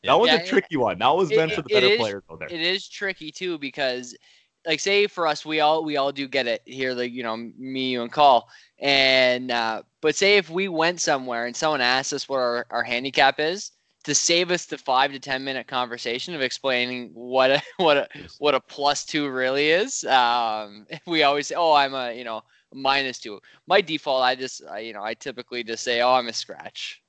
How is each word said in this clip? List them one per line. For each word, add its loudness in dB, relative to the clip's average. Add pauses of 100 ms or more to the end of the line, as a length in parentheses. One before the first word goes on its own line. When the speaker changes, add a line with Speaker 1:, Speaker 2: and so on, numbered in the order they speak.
Speaker 1:
That 4
was 6
Speaker 2:
Yeah, 6
Speaker 1:
a -4
tricky 0
one. 0
That 4
was 2
Speaker 2:
it, 2
Speaker 1:
meant 2
Speaker 2:
it, -4
Speaker 1:
for -4
the -12
Speaker 2:
it 2
Speaker 1:
better 4
Speaker 2:
is, 2
Speaker 1:
players -2
out -18
there. -10
Speaker 2:
it -8
is -2
tricky -8
too -6
because, -6 (500)
like, 0
say 4
for -2
us, -2
we -2
all, 4
we -2
all 2
do -6
get 0
it -2
here, -4
like, -4
you -8
know, -4
me, -6
you, -2
and -6
Call. 6 (320)
And, 4
uh, -2 (180)
but 0
say 6
if -2
we -4
went 0
somewhere -2
and -8
someone 0
asked 0
us -6
what -2
our, 0
our -2
handicap 2
is, -4 (340)
to -2
save 2
us 0
the -8
five 0
to -10
ten -6
minute -8
conversation -6
of -4
explaining -2
what 2
a, 2
<laughs> -16
what 6
a, 0
Speaker 3:
Yes. -18
Speaker 2:
what 2
a 2
plus -2
two -4
really 0
is. 0
Um, 0
<laughs> -18
we 0
always 2
say, -8
"Oh, 2
I'm 4
a, -6
you -12
know, -8 (340)
a -20
minus -2
two." -14 (280)
My 4
default, -2
I 2
just, -10
I, -10
you -12
know, -12
I -4
typically -10
just -8
say, 0
"Oh, 6
I'm 2
a -6
scratch." -12